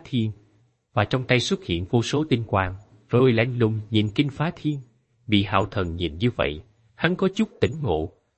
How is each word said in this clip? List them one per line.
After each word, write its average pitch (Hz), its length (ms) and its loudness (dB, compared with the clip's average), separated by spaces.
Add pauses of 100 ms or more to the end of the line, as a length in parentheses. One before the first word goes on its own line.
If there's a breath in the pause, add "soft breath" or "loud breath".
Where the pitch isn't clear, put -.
Thiên, 110 260 -2 (600)
và 104 120 2
trong 131 180 -2
tay 123 160 2
xuất - 260 -2
hiện 87 240 -2
vô 120 120 4
số 147 280 0
tinh 120 180 0
quang, 95 280 0 (340)
rồi 127 240 4
lạnh 120 240 0
lùng 110 220 2 (100)
nhìn 107 260 2
Kinh 143 140 2
Phá 156 260 -4
Thiên. 147 240 -4 (480)
Bị 101 160 4
Hảo 98 220 0
Thần 90 300 -4
nhìn 82 220 -4
như 117 180 0
vậy, 73 260 -2 (340)
hắn 175 200 -2
có 190 200 0
chút 220 140 -2 (120)
tỉnh 185 200 2
ngộ, 87 300 -2 (260)